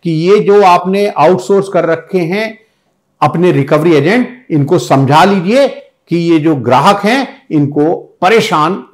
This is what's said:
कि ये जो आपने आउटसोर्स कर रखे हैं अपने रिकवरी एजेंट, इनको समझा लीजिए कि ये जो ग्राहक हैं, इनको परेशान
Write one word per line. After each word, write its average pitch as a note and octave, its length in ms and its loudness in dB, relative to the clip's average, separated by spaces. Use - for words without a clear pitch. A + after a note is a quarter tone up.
कि E3+ 60 -4
ये F3 280 2
जो G3+ 240 2
आपने F#3+ 440 2
आउटसोर्स F#3+ 600 0
कर E3+ 160 -2
रखे E3 340 -4
हैं G#3 400 -6
अपने E3+ 300 0
रिकवरी D3+ 420 0
एजेंट, F3+ 340 0
इनको D3+ 280 0
समझा C#3 460 2
लीजिए G3+ 440 0
कि E3+ 80 -4
ये E3+ 220 0
जो D#3 180 0
ग्राहक C3+ 480 0
हैं, B3 240 -2
इनको D3 680 -2
परेशान F3+ 720 0